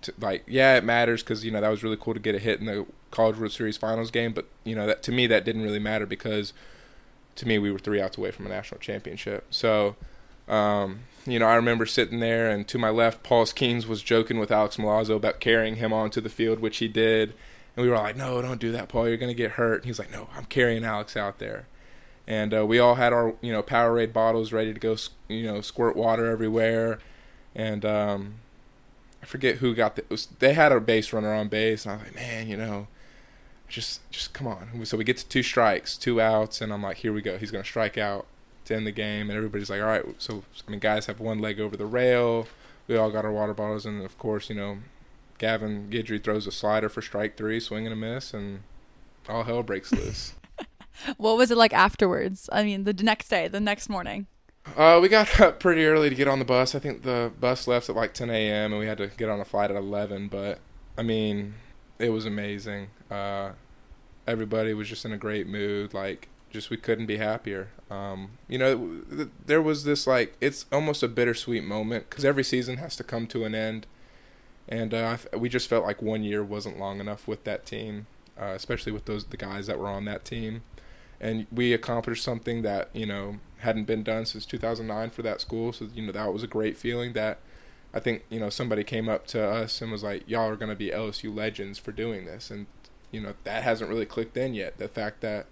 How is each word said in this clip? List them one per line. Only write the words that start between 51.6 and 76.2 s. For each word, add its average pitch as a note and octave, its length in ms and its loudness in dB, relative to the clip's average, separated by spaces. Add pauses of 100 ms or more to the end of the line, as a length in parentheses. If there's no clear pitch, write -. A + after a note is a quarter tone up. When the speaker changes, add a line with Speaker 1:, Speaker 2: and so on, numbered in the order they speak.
Speaker 2:
afterwards? F#3+ 800 2
I G#3+ 100 2
mean, G3 200 -2
the G3+ 100 0
d-, F#3 100 -2
next G#3+ 240 2
day, E3+ 200 0
the F#3+ 120 -4
next G#3 300 -2
morning. G3 380 -8 (500)
Speaker 1:
Uh, E3 240 12
we F#3 80 8
got G#3+ 320 8
<laughs> - 0 -
up F#3 180 10
pretty D#3+ 260 6
early D#3 220 8
to C3+ 80 2
get C#3 120 4
on C3+ 100 4
the C3 80 0
bus. B2+ 300 4
I C#3 40 -2
think B2+ 220 -6
the A#2+ 380 0
bus B2 280 0
left B2 220 2
at, - 60 -2
like, A2 180 0
ten A#2+ 160 -6
A A2 200 0
M, G#2+ 220 0
and G#2+ 80 -2
we G#2+ 60 -4
had G#2+ 140 -6
to G2+ 80 -4
get A2 200 -6
on G#2 120 -2
a G2 40 -6
flight G2+ 280 0
at G2 40 -2
eleven. G2+ 520 -4
But, G2+ 320 -6 (360)
I - 60 -6
mean, G#2+ 540 -2 (420)
it A#2 120 0
was A2 180 -2
amazing. G#2 600 -8 (200)
Uh, G2 440 -6 (720)
everybody A2 480 -2
was G#2 120 -6
just A2 160 -12
in A2 80 -8
a G#2+ 60 -8
great G#2 300 -4
mood. G2+ 480 -4
Like, G2 340 -8 (220)
just - 180 -12
we A#2 80 -6
couldn't A2+ 300 -2
be G#2+ 100 -2
happier. G#2+ 520 -4 (200)
Um, G2 440 -10 (140)
you B2+ 120 -4
know, B2 420 0 (120)
th-, D3 160 -6 (140)
there D#3 200 4
was D3+ 220 0
this, D3 200 0
like, B2+ 340 2
it's C#3 320 -2
almost D3 300 0
a C3 60 2
bittersweet A#2 560 0
moment G#2+ 480 -4
'cause - 120 -8
every C#3 200 4
season B2+ 340 -2
has D#3 200 -10
to A#2 60 -10
come A#2 240 -6
to A2+ 180 -4
an A2 100 -4
end. A2 320 -4 (800)
And, A2+ 240 -4
uh, A#2 40 0
I A2+ 160 0
f-, - 220 -10
we A#2 140 -2
just B2 180 -2
felt A2+ 180 2
like G#2 180 -4
one G#2+ 200 -2